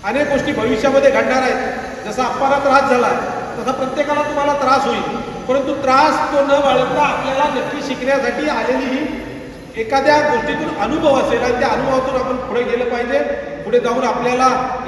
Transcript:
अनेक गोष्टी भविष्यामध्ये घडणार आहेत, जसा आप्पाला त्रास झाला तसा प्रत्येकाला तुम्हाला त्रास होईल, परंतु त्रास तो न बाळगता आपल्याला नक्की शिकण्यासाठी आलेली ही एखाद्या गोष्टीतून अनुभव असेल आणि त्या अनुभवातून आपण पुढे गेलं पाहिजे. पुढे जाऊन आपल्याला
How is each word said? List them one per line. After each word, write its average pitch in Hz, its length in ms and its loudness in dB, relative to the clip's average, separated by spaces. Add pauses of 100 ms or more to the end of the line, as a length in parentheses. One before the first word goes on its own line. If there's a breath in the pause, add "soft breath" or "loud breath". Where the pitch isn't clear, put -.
अनेक 269 260 0
गोष्टी 277 220 0
भविष्यामध्ये 262 600 4
घडणार 247 300 2
आहेत, 254 180 0 (460)
जसा 214 180 -2
आप्पाला 269 360 2
त्रास 277 320 4
झाला 240 180 4 (480)
तसा 233 140 -4
प्रत्येकाला 285 500 -2
तुम्हाला 294 320 0
त्रास 269 320 2
होईल, 233 180 -2 (440)
परंतु 277 260 0 (100)
त्रास 269 500 2
तो 285 100 2
न 285 180 4
बाळगता 262 420 2
आपल्याला 269 420 0 (100)
नक्की 254 320 -4
शिकण्यासाठी 262 640 -2
आलेली 254 360 0
ही 269 200 -2 (720)
एखाद्या 269 420 2 (100)
गोष्टीतून 302 500 -2
अनुभव 285 360 2
असेल 240 280 0
आणि 233 160 0
त्या 262 100 2
अनुभवातून 262 520 0
आपण 254 140 -2 (120)
पुढे 220 160 -2
गेलं 240 260 -2
पाहिजे. 240 300 -2 (440)
पुढे 226 160 2
जाऊन 240 240 0
आपल्याला 247 440 2 (400)